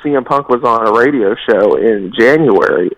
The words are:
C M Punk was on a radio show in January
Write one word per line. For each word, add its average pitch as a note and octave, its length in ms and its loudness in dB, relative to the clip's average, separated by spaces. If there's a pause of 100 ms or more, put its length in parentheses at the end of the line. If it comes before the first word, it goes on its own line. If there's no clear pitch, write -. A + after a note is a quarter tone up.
C D3 120 -2
M C3 100 0
Punk C#3+ 240 -4
was A#2+ 140 -2
on A#2 240 0
a G#2+ 60 2
radio A#2 420 0
show G2+ 400 0
in G2+ 420 -2
January A2+ 800 2